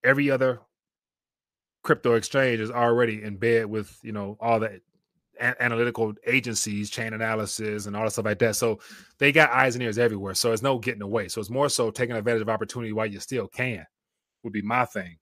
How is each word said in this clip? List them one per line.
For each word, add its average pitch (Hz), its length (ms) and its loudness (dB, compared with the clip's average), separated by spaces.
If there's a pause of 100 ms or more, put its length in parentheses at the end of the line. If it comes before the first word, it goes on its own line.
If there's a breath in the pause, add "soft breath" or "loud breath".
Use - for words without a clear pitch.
every 139 280 4
other 127 300 0 (1200)
crypto 139 300 4
exchange 120 460 2
is 110 120 -4
already 120 520 2
in 104 140 -8
bed 113 300 2
with, 107 340 -6
you 113 100 -12
know, 104 280 -8
all 117 200 2
the 107 220 -6 (580)
a-, 123 240 -2
analytical 117 500 0 (140)
agencies, 110 640 -2
Chainalysis, 110 960 -4
and 101 80 -8
all 107 80 -2
that 110 80 0
stuff 107 140 -4
like 104 140 -2
that. 113 160 2
So 113 240 0 (380 loud breath)
they 139 140 4
got 147 200 6
eyes 127 240 4
and 123 80 -4
ears 110 140 -2
everywhere. 101 380 0
So - 140 2
there's 110 120 0
no 131 160 2
getting 113 240 -6
away. 101 260 -2
So 107 140 -6
it's 87 80 -8
more 135 200 2
so 117 220 0
taking 120 240 -2
advantage 113 260 0
of 107 80 -4
opportunity 110 440 -4
while 110 140 0
you 101 120 -8
still 120 280 -4
can 127 380 -6 (580)
would 107 100 -10
be 104 80 -2
my 117 240 2
thing. 90 360 -10